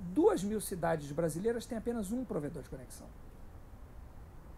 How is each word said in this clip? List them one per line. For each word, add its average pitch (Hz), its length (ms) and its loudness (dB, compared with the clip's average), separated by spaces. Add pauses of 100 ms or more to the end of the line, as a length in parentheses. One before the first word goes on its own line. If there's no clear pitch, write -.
duas 214 440 6
mil 202 180 2
cidades 165 500 2
brasileiras 170 540 2
têm 226 140 -4
apenas 220 320 -2
um 247 120 0
provedor 156 380 -2
de - 80 -12
conexão. - 380 -10 (1500)